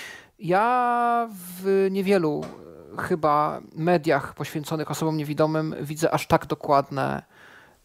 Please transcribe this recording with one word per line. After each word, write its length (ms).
Ja 920
w 580
niewielu, 540
e, 40
chyba 580
mediach 600
poświęconych 560
osobom 260
niewidomym 640
widzę 300
aż 160
tak 200
dokładne. 760